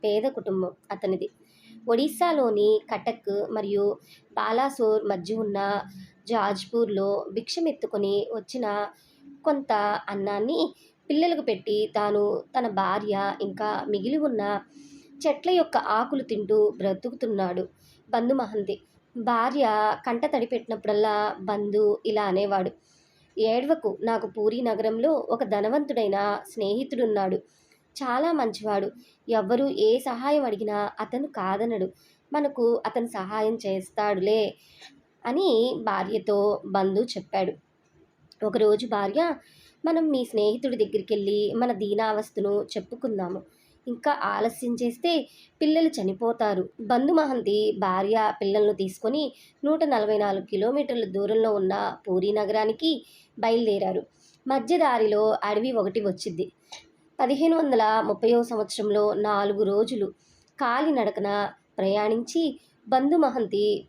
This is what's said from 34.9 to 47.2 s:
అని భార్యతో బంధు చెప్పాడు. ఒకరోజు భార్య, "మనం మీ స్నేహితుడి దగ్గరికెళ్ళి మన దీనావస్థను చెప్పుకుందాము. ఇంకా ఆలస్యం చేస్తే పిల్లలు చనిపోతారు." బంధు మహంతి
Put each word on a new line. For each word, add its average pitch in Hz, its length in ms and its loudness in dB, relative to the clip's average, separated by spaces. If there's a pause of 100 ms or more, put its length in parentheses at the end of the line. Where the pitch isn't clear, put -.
అని 254 520 2
భార్యతో 202 880 0
బంధు 196 360 0
చెప్పాడు. 196 520 -4 (920)
ఒకరోజు 214 420 2
భార్య, 220 460 0 (520)
"మనం 320 240 2
మీ 262 160 0
స్నేహితుడి 233 520 0
దగ్గరికెళ్ళి 208 760 0
మన 240 160 2
దీనావస్థను 208 920 0
చెప్పుకుందాము. 196 800 -6 (440)
ఇంకా 269 360 -2
ఆలస్యం 233 600 -2
చేస్తే 269 460 0 (320)
పిల్లలు 320 260 4
చనిపోతారు." 208 840 -2 (100)
బంధు 247 340 2
మహంతి 262 640 2